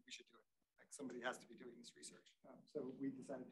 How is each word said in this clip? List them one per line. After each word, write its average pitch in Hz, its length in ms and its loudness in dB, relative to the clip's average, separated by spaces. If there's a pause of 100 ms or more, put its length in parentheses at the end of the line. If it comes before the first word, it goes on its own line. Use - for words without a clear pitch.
we - 40 -6
should - 200 -6
do - 80 -16
it. - 420 -20
Like, - 100 -18
somebody 123 340 0
has 123 140 6
to - 80 -12
be 117 80 -8
doing 120 240 -4
this 117 180 -8
research. - 300 -8 (220)
Um, 127 80 -8 (160)
so 151 80 4 (200)
we 135 100 6
decided 127 420 0